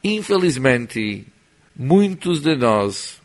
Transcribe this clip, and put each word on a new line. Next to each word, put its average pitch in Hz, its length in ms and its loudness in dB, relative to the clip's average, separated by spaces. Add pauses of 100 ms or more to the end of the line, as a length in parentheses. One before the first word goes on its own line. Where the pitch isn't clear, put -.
Infelizmente, 131 1200 0 (480)
muitos 175 680 0
de 151 160 0
nós 107 680 -2